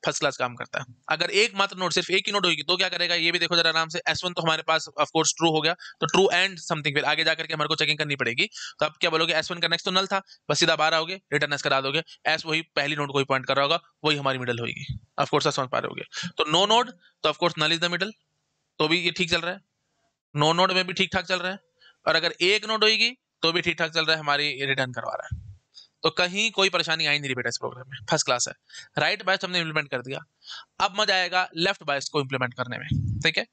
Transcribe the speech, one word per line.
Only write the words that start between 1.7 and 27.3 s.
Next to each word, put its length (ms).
नोड, 160
सिर्फ 180
एक 160
ही 60
नोड 140
होगी, 160
तो 140
क्या 120
करेगा, 260
ये 180
भी 60
देखो 180
जरा 140
आराम 180
से। 200
एस 160
वन 80
तो 100
हमारे 200
पास 260
of 180
course 240
true 220
हो 80
गया, 140
तो 320
true 320
and 200
something, 360
फिर 100
आगे 200
जाकर 220
के 80
हमारे 140
को 60
चेकिंग 240
करनी 180
पड़ेगी। 300
तो 60
आप 120
क्या 140
बोलोगे, 240
एस 160
वन 80
का 100
नेक्स्ट 180
तो 60
null 140
था, 160
बस 100
सीधा 160
बाहर 180
आओगे, 260
रिटर्न 200
एस 100
करा 180
दोगे, 220
एस 200
वही 160
पहली 340
नोड 160
को 60
ही 60
पॉइंट 220
कर 100
रहा 60
होगा, 180
वही 120
हमारी 220
मिडिल 200
होगी। 400
Of 80
course 180
आप 60
समझ 160
पा 100
रहे 100
होगे। 140
तो 160
no 280
node, 200
तो 60
of 80
course 220
null 140
is 80
the 100
middle, 220
तो 100
भी 120
ये 100
ठीक 200
चल 100
रहा 140
है, 60
no 200
node 180
में 120
भी 60
ठीक 200
ठाक 120
चल 140
रहा 140
है, 60
और 100
अगर 240
एक 260
नोड 180
होगी 320
तो 100
भी 80
ठीक 180
ठाक 120
चल 140
रहा 100
है, 60
हमारी 460
रिटर्न 260
करवा 220
रहा 180
है। 220
तो 80
कहीं 400
कोई 180
परेशानी 380
आई 120
नहीं 100
रही 60